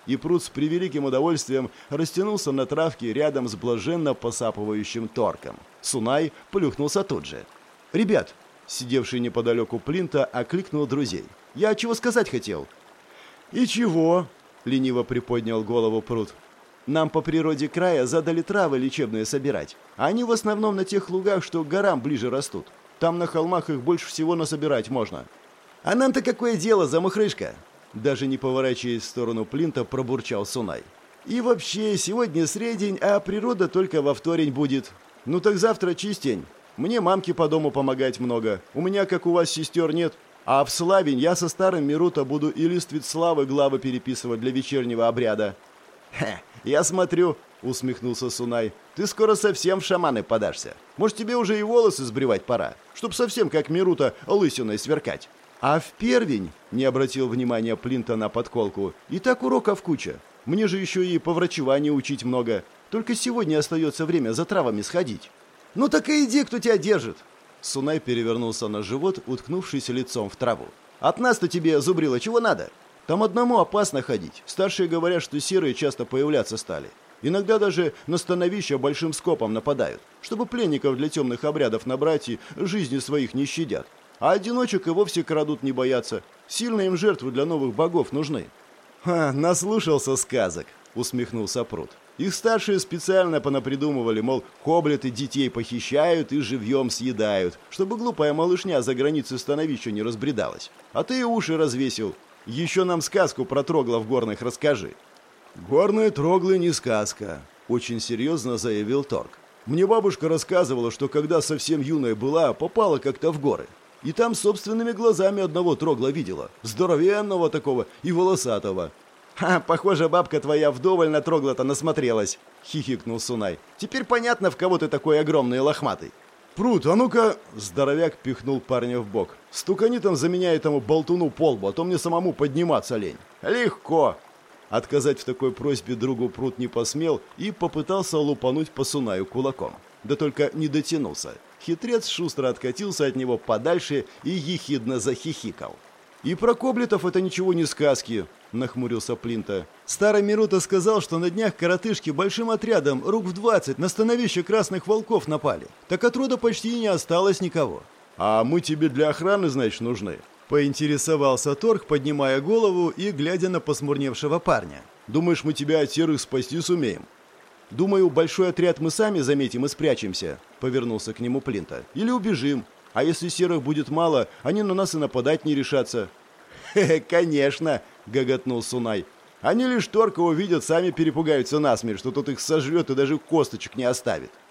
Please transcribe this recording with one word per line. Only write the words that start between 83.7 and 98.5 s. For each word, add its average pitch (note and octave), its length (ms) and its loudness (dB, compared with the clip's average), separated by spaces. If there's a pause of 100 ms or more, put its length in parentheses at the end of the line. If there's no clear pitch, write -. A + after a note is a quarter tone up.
А D3 140 2
одиночек G#3 540 0
и E3 40 -2
вовсе E3+ 320 0
крадут D3+ 400 -2
не C3+ 100 -2
боятся. B2+ 500 -2 (260)
Сильно A3 340 -2
им F#3 140 0
жертвы D#3+ 340 0
для B2+ 140 0
новых C#3+ 300 -2
богов E3 380 2
нужны». C#3+ 360 -4 (560)
«Ха, E3 280 2
наслушался D#3+ 840 2
сказок», — F#2 500 -2 (280)
усмехнулся A#2 680 -4
Прут. E2+ 260 -8 (280)
«Их F#3 160 -2
старшие G#3+ 460 2
специально F3 600 2
понапридумывали, C3 800 0
мол, B2 220 0 (220)
хоблеты D3 460 2
детей C3 400 -2
похищают C#3 800 0
и D3 80 0
живьём B2 500 0
съедают, G#2+ 680 0 (100)
чтобы F#3+ 300 -4
глупая D#3+ 340 0
малышня F3 480 2